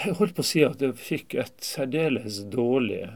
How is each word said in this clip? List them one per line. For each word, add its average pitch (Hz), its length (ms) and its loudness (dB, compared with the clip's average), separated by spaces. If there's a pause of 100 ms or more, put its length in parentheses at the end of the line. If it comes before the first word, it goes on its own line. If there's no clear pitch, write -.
jeg 196 100 0
holdt - 220 2
på 151 80 0
å - 20 -2
si - 160 2
at - 160 4
jeg 131 160 0
fikk - 400 -6
et - 220 -4 (100)
særdeles 131 720 -2 (160)
dårlig, 120 480 2 (160)